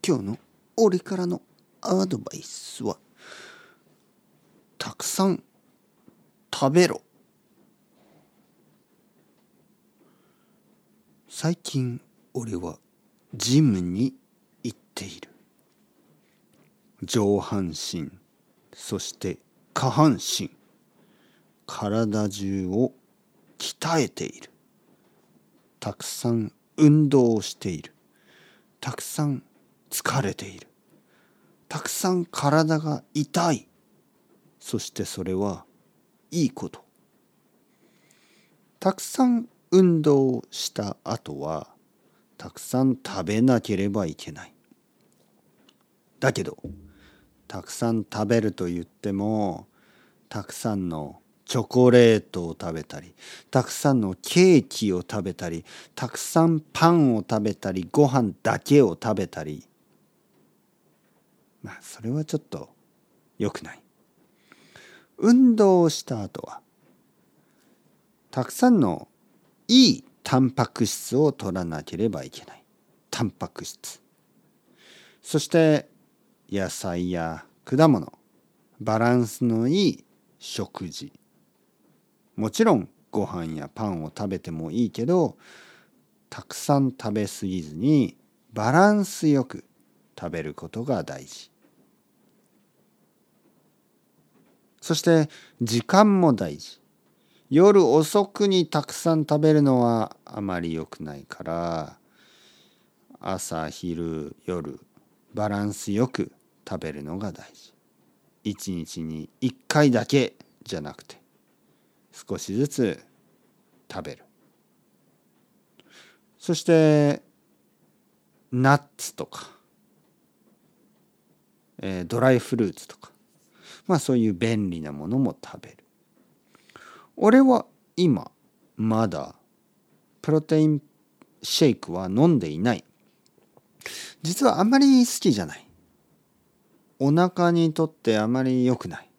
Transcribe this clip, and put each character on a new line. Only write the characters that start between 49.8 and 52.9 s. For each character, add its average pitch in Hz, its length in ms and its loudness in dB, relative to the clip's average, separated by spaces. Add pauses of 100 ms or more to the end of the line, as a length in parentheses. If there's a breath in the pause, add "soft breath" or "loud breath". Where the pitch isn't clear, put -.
た - 160 -10
く - 80 -18
さ 107 220 -4
ん 92 140 -4
の 76 320 -10 (280)
チ - 80 -6
ョ 117 100 0
コ 127 240 6
レ 117 260 8
ー 101 40 0
ト 87 260 -10
を 80 140 -10
食 82 140 -8
べ 78 100 -8
た - 160 -16